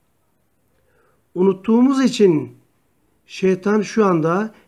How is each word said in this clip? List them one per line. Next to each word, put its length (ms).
Unuttuğumuz 720
için 520
şeytan 560
şu 240
anda 480